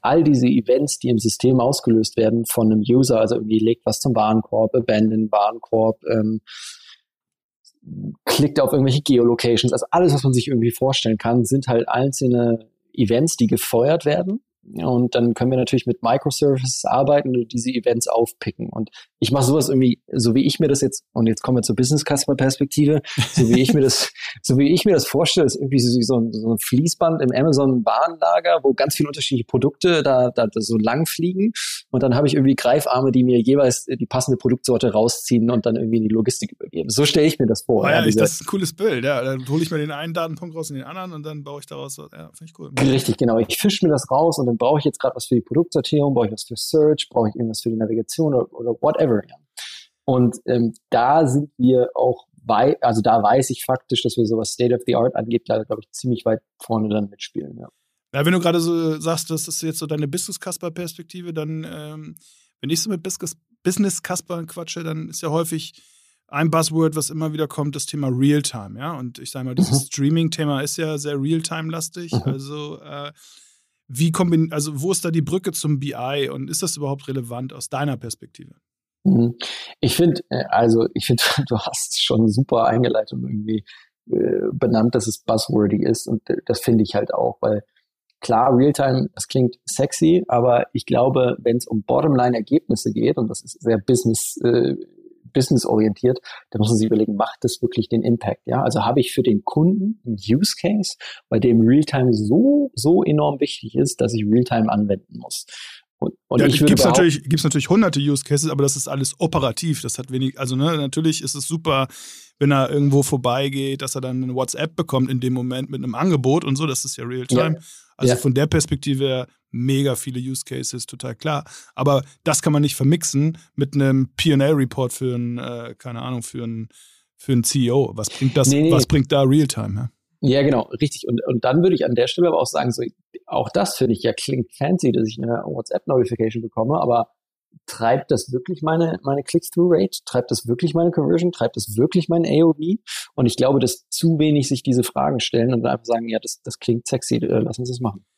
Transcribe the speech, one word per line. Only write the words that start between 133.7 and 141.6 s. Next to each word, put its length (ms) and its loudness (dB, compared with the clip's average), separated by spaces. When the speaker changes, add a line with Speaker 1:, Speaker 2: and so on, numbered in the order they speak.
Speaker 1:
finde 160 2
ich 100 -4
ja 80 0
klingt 460 -6
fancy, 340 0
dass 160 0
ich 140 -8
eine 240 -4
WhatsApp-Notification 960 -2
bekomme, 400 -2
aber 260 0
treibt 440 -2
das 220 -2
wirklich 280 -6
meine, 420 0
meine 200 -2
Click-Through-Rate? 800 0
Treibt 260 -2
das 160 -4
wirklich 260 -2
meine 180 2
Conversion? 400 2
Treibt 240 -4
das 220 -6